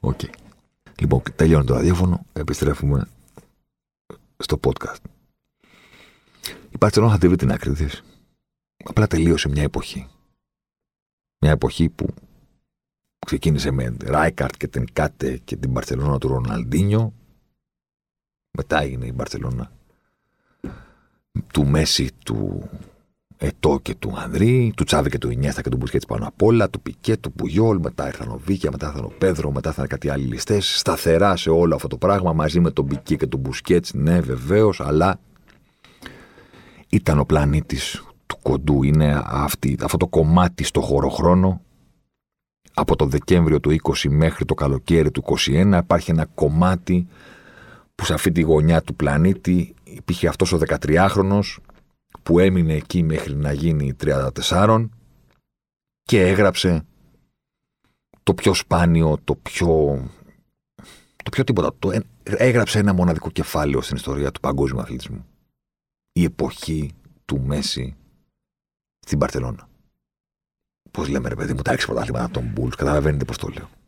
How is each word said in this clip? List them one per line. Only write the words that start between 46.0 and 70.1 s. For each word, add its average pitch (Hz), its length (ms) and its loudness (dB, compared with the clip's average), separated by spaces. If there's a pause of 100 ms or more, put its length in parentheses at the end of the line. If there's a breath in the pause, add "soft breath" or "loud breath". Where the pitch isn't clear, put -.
ένα 80 140 2 (100)
κομμάτι 87 720 2 (880 loud breath)
που - 100 -10
σε 82 100 -2
αυτή 82 180 0
τη 82 80 2
γωνιά 80 420 4
του - 120 -10
πλανήτη 87 800 0 (100)
υπήρχε - 440 -4
αυτός 90 240 0
ο 85 60 2
δεκατριάχρονος, 95 1000 2 (640)
που 85 160 2
έμεινε 90 360 4
εκεί 76 280 -2
μέχρι 78 320 -2
να 71 180 -2
γίνει 71 420 0
τριάντα 69 380 -2
τεσσάρων 110 580 2 (1120)
και 92 260 4
έγραψε 92 560 2 (1400)
το 95 120 2
πιο 95 200 2
σπάνιο, 82 680 2
το 71 100 -2
πιο... 76 680 0 (1200 loud breath)
το - 80 -10
πιο 131 140 -2
τίποτα. 92 340 0
Το 95 120 -2
έ-, 104 100 -2 (220)
έγραψε 113 560 0
ένα 101 140 4
μοναδικό 87 380 0
κεφάλαιο 73 500 -2
στην - 160 -8
ιστορία 69 340 -4
του - 100 -16
παγκόσμιου 67 400 -2
αθλητισμού. 58 460 -12 (840)
Η 87 120 2
εποχή 73 680 -6 (320)
του 69 160 -4
Μέση 67 560 -6 (1000)
στην - 200 -4
Μπαρσελόνα. 64 500 -4 (1200)